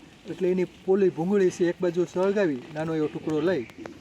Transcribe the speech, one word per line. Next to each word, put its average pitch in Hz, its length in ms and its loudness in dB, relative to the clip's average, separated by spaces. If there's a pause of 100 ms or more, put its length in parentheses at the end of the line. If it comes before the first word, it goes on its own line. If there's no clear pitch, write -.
(300)
એટલે 175 220 0
એની 185 120 2
પોલી 190 460 2
ભૂંગળી 180 400 2
છે 175 160 0
એક 170 160 0
બાજુ 180 320 0
સળગાવી, 185 480 0 (120)
નાનો 160 220 -4
એવો 151 120 0
ટુકડો 156 340 -4
લઈ, 160 240 0 (360)